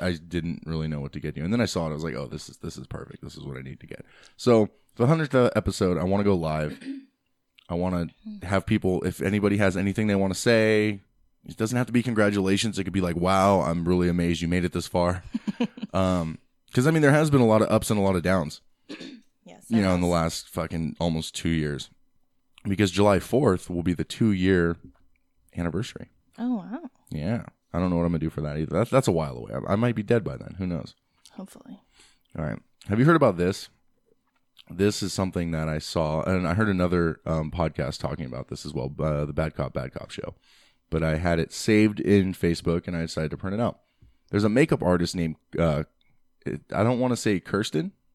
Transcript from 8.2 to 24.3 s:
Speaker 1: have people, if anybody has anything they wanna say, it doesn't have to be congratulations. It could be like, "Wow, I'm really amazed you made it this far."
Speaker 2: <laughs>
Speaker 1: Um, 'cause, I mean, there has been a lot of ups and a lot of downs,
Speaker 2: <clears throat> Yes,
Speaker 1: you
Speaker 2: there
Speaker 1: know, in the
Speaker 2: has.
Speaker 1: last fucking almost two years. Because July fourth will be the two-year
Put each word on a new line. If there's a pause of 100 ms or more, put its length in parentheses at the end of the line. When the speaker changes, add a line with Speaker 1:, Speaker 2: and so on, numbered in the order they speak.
Speaker 1:
have
people,
if
anybody
has
anything
they
wanna
say, (460)
it
doesn't
have
to
be
congratulations.
It
could
be
like,
"Wow,
I'm
really
amazed
you
made
it
this
far." (360)
Speaker 2:
<laughs>
Speaker 1:
Um, (360)
'cause,
I
mean,
there
has
been
a
lot
of
ups
and
a
lot
of
downs, (140)
Speaker 2:
<clears throat> (560)
Yes,
Speaker 1:
you
Speaker 2:
there
Speaker 1:
know,
in
the
Speaker 2:
has.
Speaker 1:
last
fucking
almost
two
years. (760)
Because
July
fourth
will
be
the
two-year (800)